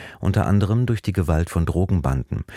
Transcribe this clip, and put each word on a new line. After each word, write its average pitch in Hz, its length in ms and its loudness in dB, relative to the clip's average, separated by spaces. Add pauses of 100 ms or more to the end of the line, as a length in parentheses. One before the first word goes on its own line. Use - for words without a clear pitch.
(200)
unter 98 260 0
anderem 101 380 2
durch 117 160 -2
die 101 140 -4
Gewalt 85 340 2
von 85 160 0
Drogenbanden. 76 800 0 (120)